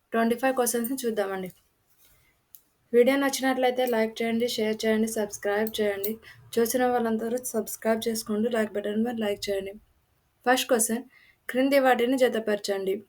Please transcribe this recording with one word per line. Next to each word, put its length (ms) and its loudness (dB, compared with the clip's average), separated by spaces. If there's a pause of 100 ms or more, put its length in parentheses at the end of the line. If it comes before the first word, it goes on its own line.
(140)
ట్వంటీ 280 2
ఫైవ్ 180 2
క్వశ్చన్స్‌ని 440 0
చూద్దామండి. 480 -4 (1400)
వీడియో 320 6
నచ్చినట్లయితే 600 0 (120)
లైక్ 240 0
చేయండి, 340 0
షేర్ 300 -2
చేయండి, 320 2
సబ్స్క్రైబ్ 640 -2
చేయండి. 340 -2 (420)
చూసిన 280 2
వాళ్ళందరూ 580 0 (120)
సబ్స్క్రైబ్ 520 -2
చేసుకోండి, 420 -2
లైక్ 300 -2
బటన్ 260 -2
మీద 120 -4 (100)
లైక్ 220 -4
చేయండి. 260 -4 (680)
ఫస్ట్ 280 4
క్వశ్చన్, 320 0 (440)
క్రింది 300 4
వాటిని 380 4
జతపరచండి. 800 0 (120)